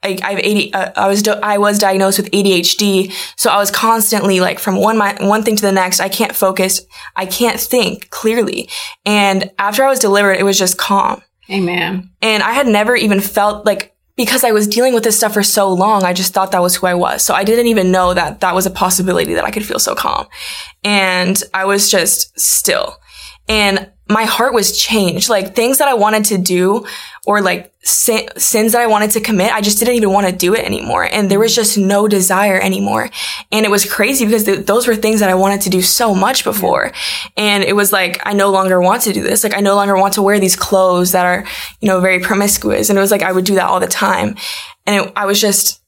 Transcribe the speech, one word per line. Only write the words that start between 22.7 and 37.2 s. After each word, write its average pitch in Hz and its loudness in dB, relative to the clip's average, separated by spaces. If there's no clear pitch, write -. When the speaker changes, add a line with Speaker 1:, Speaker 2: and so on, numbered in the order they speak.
Speaker 1:
And 202 0
my 220 0
heart 240 -2
was 208 0
changed. 190 0
Like, 202 -2
things 247 2
that 294 2
I 269 2
wanted 214 2
to 202 0
do 180 0
or, 208 2
like, 180 -4
sin-, - -2
sins 220 0
that 240 2
I 240 2
wanted 214 2
to 220 -2
commit, 208 0
I 220 -2
just 208 0
didn't 247 0
even 214 2
want 202 2
to 180 0
do 180 0
it 226 -2
anymore. - -2
And 202 0
there 196 2
was 226 2
just 214 0
no 202 2
desire 196 2
anymore. 196 -2
And 214 0
it 208 0
was 208 0
crazy 254 0
because 214 2
th-, 196 -2
those 233 2
were 226 2
things 214 0
that 202 4
I 185 2
wanted 196 2
to 185 -2
do 185 2
so 220 0
much 185 0
before. - -2